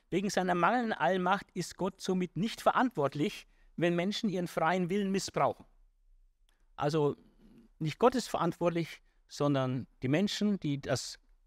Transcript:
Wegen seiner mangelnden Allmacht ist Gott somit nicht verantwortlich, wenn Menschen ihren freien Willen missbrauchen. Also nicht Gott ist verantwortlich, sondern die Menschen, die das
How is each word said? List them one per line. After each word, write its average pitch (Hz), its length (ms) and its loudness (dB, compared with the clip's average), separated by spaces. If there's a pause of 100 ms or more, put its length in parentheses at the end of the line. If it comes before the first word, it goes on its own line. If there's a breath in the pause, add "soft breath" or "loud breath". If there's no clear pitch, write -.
(100)
Wegen 196 200 -2
seiner 180 240 0
mangelnden 220 380 2
Allmacht 185 600 0
ist - 240 -6
Gott 190 240 -4
somit 185 360 -2
nicht 214 240 -2
verantwortlich, 156 840 0 (300)
wenn 175 180 2
Menschen 196 360 -2
ihren 175 180 -2
freien 170 420 0
Willen 196 200 0
missbrauchen. 151 560 -2 (1120)
Also 147 400 2 (640)
nicht 156 200 -4
Gott 247 160 6
ist 247 140 -2
verantwortlich, 170 720 -2 (240)
sondern 135 600 -2 (160)
die 127 60 -2
Menschen, 202 520 0
die 143 200 -4
das - 380 -4 (280)